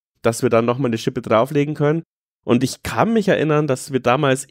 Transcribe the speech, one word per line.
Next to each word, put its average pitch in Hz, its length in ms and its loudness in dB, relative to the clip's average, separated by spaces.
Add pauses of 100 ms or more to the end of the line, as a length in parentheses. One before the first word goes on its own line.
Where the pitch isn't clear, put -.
(220)
dass 113 220 -2
wir 120 60 2
dann 117 160 2
nochmal 123 240 0
eine 113 80 -2
Schippe 131 220 -4
drauflegen 139 540 0
können." 151 300 0 (400)
Und 120 180 2
ich - 220 -4
kann 165 280 0
mich 220 140 0
erinnern, 151 400 0
dass 139 260 -6
wir 131 80 0
damals 131 500 0